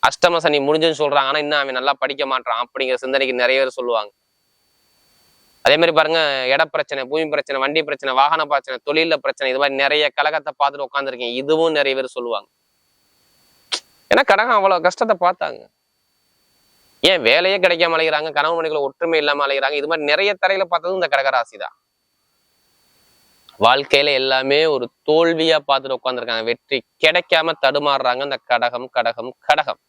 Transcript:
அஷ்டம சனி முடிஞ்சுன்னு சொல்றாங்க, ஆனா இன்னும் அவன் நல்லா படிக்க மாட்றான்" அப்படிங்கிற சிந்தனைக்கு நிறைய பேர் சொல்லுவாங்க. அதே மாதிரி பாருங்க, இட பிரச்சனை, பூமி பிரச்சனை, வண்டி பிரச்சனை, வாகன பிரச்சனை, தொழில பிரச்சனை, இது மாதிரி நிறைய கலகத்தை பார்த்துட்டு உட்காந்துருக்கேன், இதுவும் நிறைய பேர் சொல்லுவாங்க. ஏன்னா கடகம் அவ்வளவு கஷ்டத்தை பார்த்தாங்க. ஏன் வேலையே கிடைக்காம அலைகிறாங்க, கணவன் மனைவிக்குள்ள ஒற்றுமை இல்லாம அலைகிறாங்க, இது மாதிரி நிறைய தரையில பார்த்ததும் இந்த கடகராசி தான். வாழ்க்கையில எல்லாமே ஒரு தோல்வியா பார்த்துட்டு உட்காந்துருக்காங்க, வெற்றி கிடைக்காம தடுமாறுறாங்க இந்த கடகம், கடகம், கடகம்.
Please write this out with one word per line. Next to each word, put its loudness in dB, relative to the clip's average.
அஷ்டம 2
சனி 4
முடிஞ்சுன்னு 2
சொல்றாங்க, 2
ஆனா 0
இன்னும் 0
அவன் -4
நல்லா 0
படிக்க -4
மாட்றான்" -4
அப்படிங்கிற -4
சிந்தனைக்கு -2
நிறைய 2
பேர் -2
சொல்லுவாங்க. -2
அதே 6
மாதிரி 4
பாருங்க, 2
இட 4
பிரச்சனை, -4
பூமி -2
பிரச்சனை, -4
வண்டி 0
பிரச்சனை, -4
வாகன 2
பிரச்சனை, -4
தொழில 0
பிரச்சனை, -4
இது -2
மாதிரி 0
நிறைய 2
கலகத்தை -2
பார்த்துட்டு -2
உட்காந்துருக்கேன், -6
இதுவும் 0
நிறைய 0
பேர் -6
சொல்லுவாங்க. -6
ஏன்னா 4
கடகம் 4
அவ்வளவு 2
கஷ்டத்தை 0
பார்த்தாங்க. -4
ஏன் 4
வேலையே 4
கிடைக்காம 2
அலைகிறாங்க, 0
கணவன் 0
மனைவிக்குள்ள -2
ஒற்றுமை 0
இல்லாம 0
அலைகிறாங்க, -2
இது -4
மாதிரி -2
நிறைய 2
தரையில 0
பார்த்ததும் -4
இந்த -2
கடகராசி -2
தான். -12
வாழ்க்கையில 0
எல்லாமே 0
ஒரு -4
தோல்வியா 2
பார்த்துட்டு -2
உட்காந்துருக்காங்க, -6
வெற்றி -6
கிடைக்காம 2
தடுமாறுறாங்க 0
இந்த -6
கடகம், -2
கடகம், -4
கடகம். 0